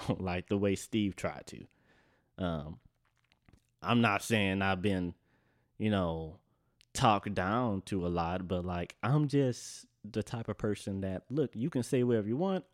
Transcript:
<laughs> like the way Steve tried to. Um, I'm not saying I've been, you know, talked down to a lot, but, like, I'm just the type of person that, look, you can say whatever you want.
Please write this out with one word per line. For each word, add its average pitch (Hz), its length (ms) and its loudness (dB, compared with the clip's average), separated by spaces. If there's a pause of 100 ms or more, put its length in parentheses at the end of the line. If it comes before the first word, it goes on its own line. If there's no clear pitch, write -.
<laughs> 98 120 0
like 90 300 -4
the 104 100 2
way 98 160 2
Steve 101 400 0
tried 76 320 -8
to. - 200 -14 (800)
Um, 78 360 -4 (1000)
I'm 117 180 4
not 104 220 4
saying 98 400 2
I've 95 200 0
been, 92 320 0 (640)
you 107 120 0
know, 82 480 -2 (540)
talked 107 420 4
down 98 480 0
to 92 220 -2
a 87 40 0
lot, 85 400 -2
but, 90 160 -2
like, 87 380 -4
I'm 147 260 4
just 135 580 0 (220)
the 107 140 -2
type 117 260 -6
of 104 100 -4
person 101 440 -2
that, 95 280 -4
look, 135 240 0
you 117 160 -2
can 127 120 -2
say 127 200 0
whatever 117 260 2
you 113 80 0
want. 185 380 -2